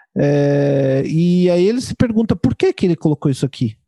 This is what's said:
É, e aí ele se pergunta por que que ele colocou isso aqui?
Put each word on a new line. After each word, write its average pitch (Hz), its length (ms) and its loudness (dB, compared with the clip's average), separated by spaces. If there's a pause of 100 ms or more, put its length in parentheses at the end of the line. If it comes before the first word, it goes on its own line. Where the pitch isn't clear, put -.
(160)
É, 143 880 0
e 175 440 2
aí 175 140 2
ele 233 160 0
se - 140 -8
pergunta 226 400 0
por 247 200 -2
que 370 180 0
que - 140 -2
ele 170 100 2
colocou 151 340 0
isso 131 140 -4
aqui? 120 320 -4 (120)